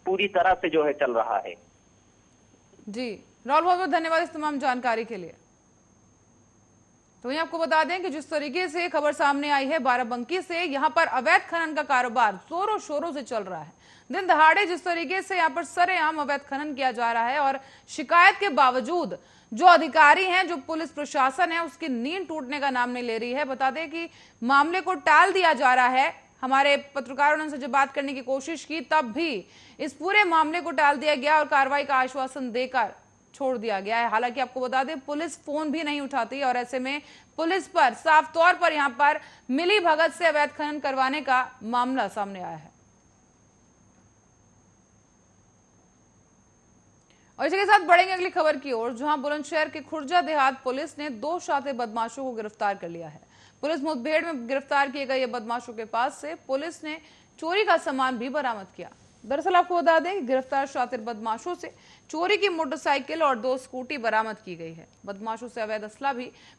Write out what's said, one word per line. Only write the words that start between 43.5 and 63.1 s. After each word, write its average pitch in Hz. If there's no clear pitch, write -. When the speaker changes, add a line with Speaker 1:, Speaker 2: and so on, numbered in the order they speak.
Speaker 2:
और 254
इसी 330
के 392
साथ 415
बढ़ेंगे 359
अगली 359
खबर 311
की 269
ओर, 233
जहां 285
बुलंदशहर 302
के 311
खुर्जा 311
देहात 269
पुलिस 269
ने 294
दो 277
शातिर 277
बदमाशों 233
को 262
गिरफ्तार 214
कर 185
लिया 170
है। -
पुलिस 294
मुठभेड़ 311
में 254
गिरफ्तार 277
किए 277
गए 262
ये 262
बदमाशों 233
के 220
पास 233
से 302
पुलिस 311
ने 311
चोरी 370
का 349
सामान 262
भी 247
बरामद 247
किया। 170
दरअसल 311
आपको 349
बता 320
दें 349
कि 392
गिरफ्तार 262
शातिर 254
बदमाशों 226
से -
चोरी 349
की 392
मोटरसाइकिल 311